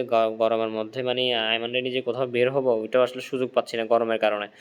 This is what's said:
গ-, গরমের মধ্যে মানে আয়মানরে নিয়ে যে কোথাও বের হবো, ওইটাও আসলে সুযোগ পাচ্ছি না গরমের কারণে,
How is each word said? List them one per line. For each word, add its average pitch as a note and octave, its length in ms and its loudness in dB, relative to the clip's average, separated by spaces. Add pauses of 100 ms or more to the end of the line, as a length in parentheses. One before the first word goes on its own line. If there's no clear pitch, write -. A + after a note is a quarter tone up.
গ-, A2+ 360 2
গরমের A2+ 300 2
মধ্যে A2 340 -6
মানে B2+ 320 0
আয়মানরে A2+ 480 -2
নিয়ে B2+ 120 -4
যে C3 80 -2
কোথাও A#2+ 240 -2
বের A#2+ 240 2
হবো, C3 240 2
ওইটাও A2+ 280 2
আসলে B2 200 -2
সুযোগ B2+ 280 -4
পাচ্ছি - 260 0
না A2+ 80 0
গরমের A2+ 340 2
কারণে, G#2 280 0 (140)